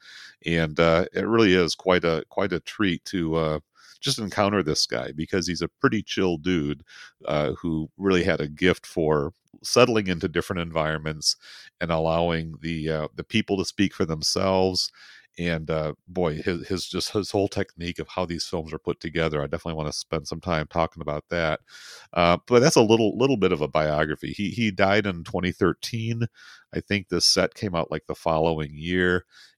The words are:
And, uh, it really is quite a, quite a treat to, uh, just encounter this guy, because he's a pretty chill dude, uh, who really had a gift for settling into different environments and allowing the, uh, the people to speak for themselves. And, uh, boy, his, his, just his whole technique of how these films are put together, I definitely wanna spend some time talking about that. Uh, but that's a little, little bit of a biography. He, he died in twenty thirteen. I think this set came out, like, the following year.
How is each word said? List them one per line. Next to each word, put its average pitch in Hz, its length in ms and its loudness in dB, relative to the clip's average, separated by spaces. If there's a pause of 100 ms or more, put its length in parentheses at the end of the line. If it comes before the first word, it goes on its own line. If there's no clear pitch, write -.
(460)
And, 82 340 0
uh, 82 320 6
it 98 140 -2
really 110 280 6
is 87 220 4
quite 90 280 2
a, 80 240 0
quite 95 240 -2
a 82 80 -2
treat - 460 -2
to, 82 300 -2
uh, 78 220 0 (420)
just 135 180 -4
encounter 101 440 2
this 73 240 0
guy, 62 260 -6
because 82 360 -2
he's 82 140 -4
a 82 60 -2 (120)
pretty 110 220 0
chill 92 340 0
dude, 73 460 -2 (420)
uh, 76 300 0
who 80 420 -4
really 92 260 2
had 80 160 0
a 76 80 -4
gift 85 400 0
for 78 460 0 (300)
settling 113 460 2
into 90 200 -2
different 85 320 -4
environments 78 760 -4 (440)
and 85 100 -4
allowing 82 720 0
the, 80 300 -4
uh, 76 240 -4
the - 100 -10
people 104 320 -2
to 92 80 0
speak - 300 -2
for 101 100 -2
themselves. 92 880 0 (460)
And, 82 320 -4
uh, 78 240 -2 (120)
boy, 87 360 -2
his, 85 260 -4
his, 90 180 -4
just - 260 -6
his 101 180 -2
whole 101 180 2
technique 87 500 -6
of 82 100 -10
how 90 180 -4
these 82 180 -6
films 80 300 -6
are 78 40 -8
put - 220 -6
together, 80 420 -2
I 71 40 -4
definitely 82 320 -6
wanna 76 160 -4
spend - 340 -6
some 82 120 -8
time 80 280 -2
talking 82 320 -4
about 76 300 -6
that. 82 300 -2 (520)
Uh, 87 240 6 (100)
but 120 140 6
that's 151 160 2
a 131 60 10
little, 110 340 4
little 127 220 2
bit 95 140 4
of 76 100 0
a 73 60 0
biography. 76 640 0
He, 101 180 -4
he 107 200 -2
died 98 360 2
in 85 180 -4
twenty 90 260 -2
thirteen. 117 760 -2 (480)
I - 60 -4
think 101 280 -2
this 87 160 0
set - 300 2
came 98 200 -4
out, 82 160 -2
like, - 160 -6
the - 80 -6
following 78 600 0
year. 90 500 0 (340)